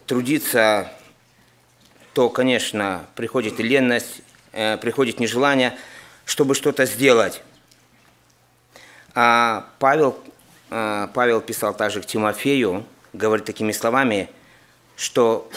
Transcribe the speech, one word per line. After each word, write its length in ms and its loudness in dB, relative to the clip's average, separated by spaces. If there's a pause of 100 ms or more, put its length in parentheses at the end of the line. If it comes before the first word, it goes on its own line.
трудиться, 840 0 (1200)
то, 160 4
конечно, 840 0
приходит 460 -4
и 20 -2
ленность, 580 0 (320)
э, 240 -2
приходит 440 -4
нежелание, 540 0 (520)
чтобы 280 0
что-то 300 0
сделать. 580 2 (1700)
А 640 2
Павел, 400 2 (500)
э, 460 -4
Павел 260 4
писал 340 -4
также 280 -2
к 40 -18
Тимофею, 760 -2 (300)
говорит 320 0
такими 260 -4
словами, 560 -2 (680)
что 600 0